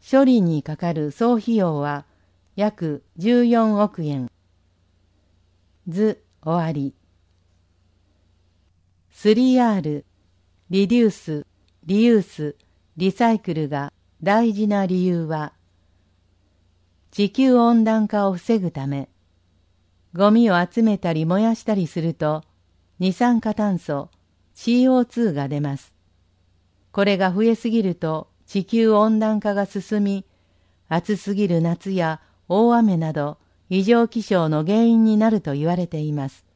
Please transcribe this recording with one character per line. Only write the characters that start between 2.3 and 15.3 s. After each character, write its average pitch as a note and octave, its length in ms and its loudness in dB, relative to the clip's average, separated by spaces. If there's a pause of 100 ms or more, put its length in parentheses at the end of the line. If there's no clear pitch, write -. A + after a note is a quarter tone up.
約 F#3 480 -4 (120)
十 A#3+ 280 2
四 A3+ 340 2
億 G3+ 240 -2
円。 C#3 280 -6 (1600)
図 G3 360 -2 (200)
終 E3 220 -2
わ D#3+ 80 -4
り。 C#3 220 -6 (2250)
ス G#3+ 240 2
リ B3+ 200 2
ー A#3+ 200 2
ア - 20 -2
ー F3+ 60 -4
ル、 D3 240 -6 (640)
リ F#3+ 180 0
デ A#3 80 2
ュ A#3+ 100 4
ー G#3 40 2
ス、 D3+ 360 -10 (380)
リ G3 200 0
ユ A#3 140 4
ー G3 40 0
ス、 D3+ 340 -10 (400)
リ F#3 140 0
サ A#3 220 0
イ A3 80 -2
ク F#3 120 -8
ル D#3 160 -4
が C#3+ 240 -8 (300)
大 G#3+ 300 0
事 G#3 140 -2
な G3+ 200 0
理 F#3 200 0
由 E3+ 180 -2
は、 D#3 280 -8 (1600)